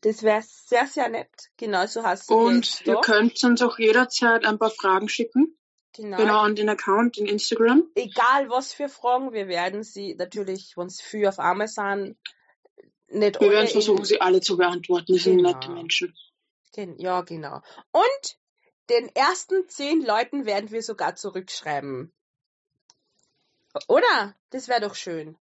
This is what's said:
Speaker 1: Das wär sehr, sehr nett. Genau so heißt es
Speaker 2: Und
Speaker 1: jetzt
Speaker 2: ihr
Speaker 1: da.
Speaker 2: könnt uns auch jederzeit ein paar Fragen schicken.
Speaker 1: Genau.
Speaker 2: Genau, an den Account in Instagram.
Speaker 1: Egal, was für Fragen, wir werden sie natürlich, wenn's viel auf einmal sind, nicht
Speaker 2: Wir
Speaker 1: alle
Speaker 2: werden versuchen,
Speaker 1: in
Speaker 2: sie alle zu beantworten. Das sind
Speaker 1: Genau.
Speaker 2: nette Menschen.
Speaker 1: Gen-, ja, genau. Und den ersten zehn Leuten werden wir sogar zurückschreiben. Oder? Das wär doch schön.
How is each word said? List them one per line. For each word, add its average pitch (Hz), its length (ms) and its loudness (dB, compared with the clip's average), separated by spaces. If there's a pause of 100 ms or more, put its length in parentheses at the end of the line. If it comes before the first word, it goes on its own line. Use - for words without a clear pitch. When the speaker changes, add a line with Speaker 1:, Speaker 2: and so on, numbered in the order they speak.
Speaker 1:
Das 220 200 -2
wär 214 200 2
sehr, - 440 -2
sehr 269 220 -4
nett. - 480 -12
Genau 202 300 -2
so 226 180 -8
heißt 196 200 -2
es - 40 -20
Speaker 2:
Und 233 380 4
Speaker 1:
jetzt - 200 -6
Speaker 2:
ihr 226 100 2
Speaker 1:
da. 226 40 2
Speaker 2:
könnt 220 420 2
uns 240 200 4
auch 240 160 0
jederzeit 226 680 2
ein 214 140 0
paar 220 120 0
Fragen 196 380 0
schicken. 254 480 0 (380)
Speaker 1:
Genau. 202 240 -8
Speaker 2:
Genau, 214 220 4
an 208 160 2
den 214 120 0
Account 214 480 0
in 208 80 -2
Instagram. 226 720 2
Speaker 1:
Egal, 247 560 2
was 262 240 -4
für 285 160 -8
Fragen, 254 420 -2
wir 202 160 -6
werden 185 340 -4
sie 202 320 -12
natürlich, 190 600 -10
wenn's 180 240 -10
viel 208 260 -2
auf 190 120 -2
einmal 185 300 0
sind, 202 500 -6 (920)
nicht 202 320 0
Speaker 2:
Wir 208 80 6
Speaker 1:
alle 208 80 6
Speaker 2:
werden 226 120 2
versuchen, 208 320 2
Speaker 1:
in - 40 -8
Speaker 2:
sie - 160 0
alle 185 220 4
zu 180 160 -2
beantworten. 175 560 0
Das 175 80 2
sind 185 160 4
Speaker 1:
Genau. 180 140 4
Speaker 2:
nette 170 180 -8
Menschen. 170 440 -6 (600)
Speaker 1:
Gen-, 185 240 -12
ja, 180 240 -4
genau. 165 400 -14 (300)
Und 508 460 0 (520)
den 240 260 0
ersten 370 540 0
zehn 294 340 -2
Leuten 240 400 -2
werden 208 260 -4
wir 226 120 -6
sogar 180 340 -6
zurückschreiben. 143 960 -10 (1800)
Oder? 262 460 2 (160)
Das 254 180 -12
wär 240 120 0
doch 202 160 -8
schön. 160 480 -12